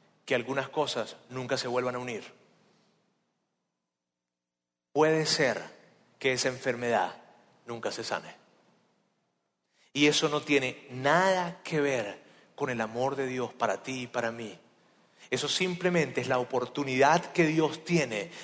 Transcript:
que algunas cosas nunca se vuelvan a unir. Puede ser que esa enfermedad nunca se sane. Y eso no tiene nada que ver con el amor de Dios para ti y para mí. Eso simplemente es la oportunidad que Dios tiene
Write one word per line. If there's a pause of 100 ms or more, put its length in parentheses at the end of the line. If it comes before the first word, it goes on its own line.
(260)
que
algunas
cosas (120)
nunca
se
vuelvan
a
unir. (2750)
Puede
ser (560)
que
esa
enfermedad (440)
nunca
se
sane. (1600)
Y
eso
no
tiene
nada
que
ver (340)
con
el
amor
de
Dios
para
ti
y
para
mí. (720)
Eso
simplemente
es
la
oportunidad
que
Dios
tiene (120)